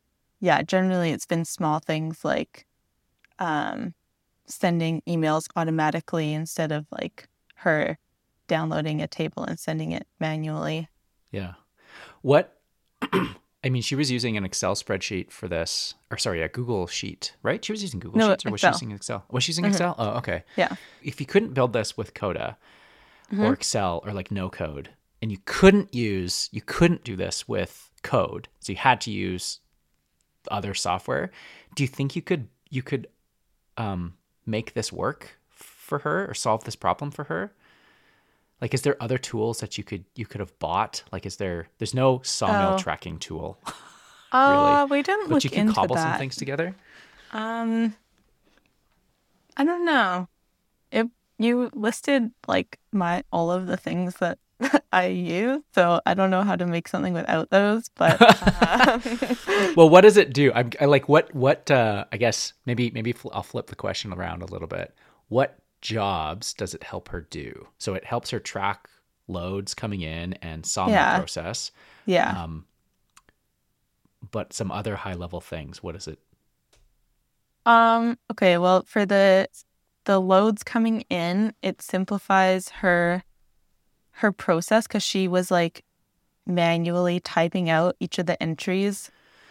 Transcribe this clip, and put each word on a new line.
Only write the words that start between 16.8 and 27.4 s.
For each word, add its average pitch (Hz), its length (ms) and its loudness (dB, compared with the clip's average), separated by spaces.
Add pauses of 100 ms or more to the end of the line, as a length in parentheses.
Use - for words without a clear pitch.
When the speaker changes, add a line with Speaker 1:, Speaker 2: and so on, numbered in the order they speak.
Speaker 2:
Sheet, - 560 -10
right? 156 200 -2
She - 100 -8
was 214 100 -8
using 127 160 -8
Google - 180 -4
Speaker 1:
No, 220 140 4
Speaker 2:
Sheets, - 140 0
or 208 60 -4
was 208 100 -4
she 185 60 4
Speaker 1:
Excel. 147 100 2
Speaker 2:
using 113 140 -8
Excel? 101 380 -10
Was 123 140 -2
she 170 80 -2
using 170 140 -2
Speaker 1:
Mm-hmm. 202 80 2
Speaker 2:
Excel? 175 260 -2
Oh, 107 180 -2
okay. 85 260 -6 (120)
Speaker 1:
Yeah. 180 200 -2 (280)
Speaker 2:
If - 160 -12
you 139 80 -6
couldn't 202 260 0
build 123 200 2
this 113 240 -4
with - 160 -8
Coda - 440 -6 (760)
Speaker 1:
Mm-hmm. 208 120 0
Speaker 2:
or 233 100 4
Excel 90 520 -2
or, 101 80 -8
like, 95 180 -8
no 95 180 -4
code, 76 400 -8 (320)
and 110 100 -6
you 95 140 -8
couldn't 196 480 6
use, 98 580 -2
you - 100 -8
couldn't - 420 0
do 104 120 -10
this 92 320 -6